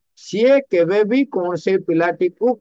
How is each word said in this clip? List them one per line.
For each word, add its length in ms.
ସିଏ 440
କେବେ 380
ବି 220
କୌଣସି 560
ପିଲାଟିକୁ 800